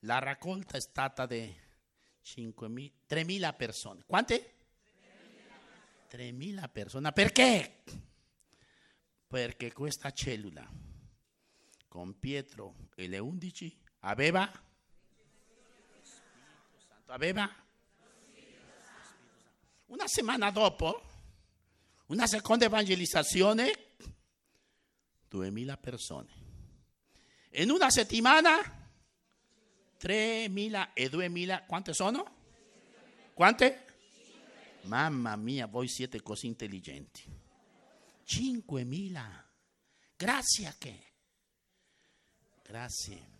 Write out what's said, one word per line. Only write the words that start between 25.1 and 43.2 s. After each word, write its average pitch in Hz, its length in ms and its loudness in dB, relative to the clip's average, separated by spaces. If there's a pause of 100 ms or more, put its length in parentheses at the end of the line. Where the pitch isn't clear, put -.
duemila 101 480 -6
persone. 95 560 -12 (1200)
In 180 200 2
una 320 180 6
settimana, 285 1000 4 (1080)
tremila 214 960 -2
e 127 160 0
duemila, 175 580 -2
quante 170 280 -4
sono? 240 400 -2 (1000)
Quante? 220 500 6 (960)
Mamma 120 540 0
mia, 117 300 -4
voi 123 200 -4
siete 120 340 -6
così 107 280 -8
intelligenti. - 880 -12 (920)
Cinquemila. 160 1120 -6 (720)
Grazie 233 540 0
a 147 100 -12
che? - 260 -14 (1600)
Grazie 104 640 -10 (140)